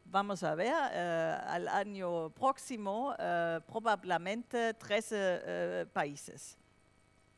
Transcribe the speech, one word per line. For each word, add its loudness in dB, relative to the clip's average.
vamos 0
a 2
ver, 2
eh, 2
al -2
año 0
próximo, -2
eh, 2
probablemente 0
trece, 0
eh, 0
países. -4